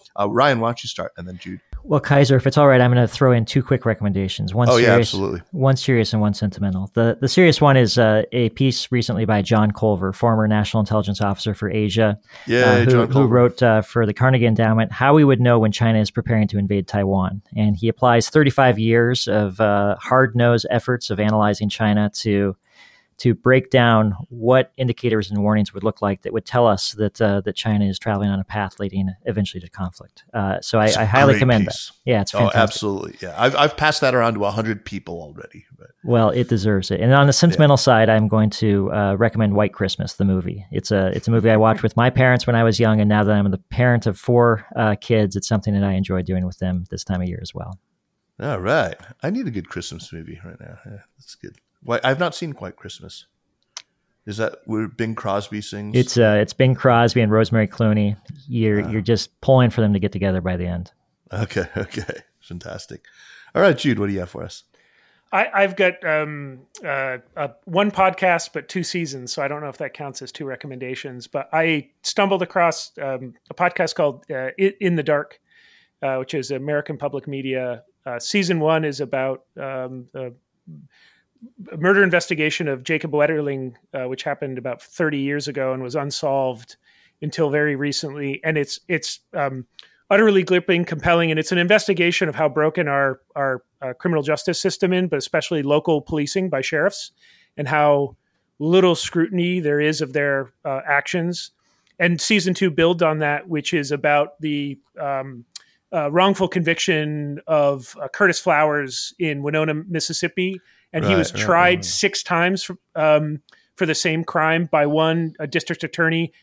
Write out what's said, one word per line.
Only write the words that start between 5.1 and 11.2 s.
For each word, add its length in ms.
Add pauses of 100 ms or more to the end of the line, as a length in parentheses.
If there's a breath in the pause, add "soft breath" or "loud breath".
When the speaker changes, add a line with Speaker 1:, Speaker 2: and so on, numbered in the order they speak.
Speaker 2:
one 240
serious 360
and 80
one 140
sentimental. 580
The, 260
the 100
serious 340
one 160
is, 180
uh, 360
a 180
piece 420
recently 320
by 160
John 300
Culver, 420
former 340
National 340
Intelligence 420